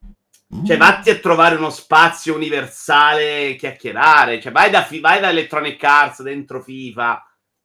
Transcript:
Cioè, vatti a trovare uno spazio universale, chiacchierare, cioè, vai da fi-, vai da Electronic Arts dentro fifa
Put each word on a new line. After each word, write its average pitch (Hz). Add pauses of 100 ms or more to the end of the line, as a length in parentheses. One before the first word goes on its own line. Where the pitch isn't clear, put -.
(640)
Cioè, 170
vatti 196
a 202
trovare 165
uno 156
spazio 160
universale, 147
chiacchierare, 127
cioè, 120
vai 180
da 180
fi-, 156
vai 170
da 190
Electronic 151
Arts 143
dentro 139
fifa 120 (360)